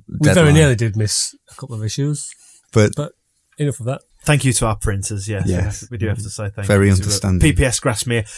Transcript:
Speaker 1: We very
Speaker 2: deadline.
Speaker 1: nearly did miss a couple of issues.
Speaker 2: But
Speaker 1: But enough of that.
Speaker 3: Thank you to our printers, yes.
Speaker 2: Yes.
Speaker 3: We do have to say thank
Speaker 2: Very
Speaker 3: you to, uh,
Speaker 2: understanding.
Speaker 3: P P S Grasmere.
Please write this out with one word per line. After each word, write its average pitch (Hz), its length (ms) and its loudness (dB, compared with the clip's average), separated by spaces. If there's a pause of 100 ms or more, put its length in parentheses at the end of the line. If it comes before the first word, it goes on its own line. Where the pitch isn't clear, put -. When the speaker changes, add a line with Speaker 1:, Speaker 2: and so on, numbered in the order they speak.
Speaker 1:
We - 160 -10
very 151 120 6
Speaker 2:
deadline. 156 180 6
Speaker 1:
nearly 147 220 6
did 110 200 -2
miss - 400 -4 (160)
a - 40 -20
couple 127 200 -14
of 107 80 -8
issues. 143 460 -4 (420)
Speaker 2:
But 107 240 2
Speaker 1:
But 147 160 -6 (460)
enough 143 240 -4
of 110 60 -10
that. 135 140 -6 (220)
Speaker 3:
Thank 147 220 2
you 127 80 2
to 117 120 -2
our 107 120 0
printers, 101 520 -6
yes. 101 160 -4
Speaker 2:
Yes. 92 460 -2
Speaker 3:
We 120 80 -10
do 110 80 -2
have 101 100 -2
to 107 140 -10
say 104 180 -8
thank 98 180 -8
Speaker 2:
Very 101 200 4
Speaker 3:
you 98 80 6
to, 92 60 2
uh, - 20 -2
Speaker 2:
understanding. 98 380 0
Speaker 3:
P 151 120 4
P - 120 2
S 120 140 -2
Grasmere. 117 460 -2 (120)